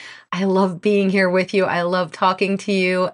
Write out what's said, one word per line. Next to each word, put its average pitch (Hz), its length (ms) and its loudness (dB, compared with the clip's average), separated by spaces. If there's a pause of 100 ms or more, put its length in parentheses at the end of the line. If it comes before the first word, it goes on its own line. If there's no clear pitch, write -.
(320)
I 180 120 -4
love 185 360 0
being 202 300 2
here 190 180 2
with 185 240 0
you. 190 140 2
I 175 160 0
love 175 300 -2
talking 190 460 0
to - 140 -6
you, 185 420 0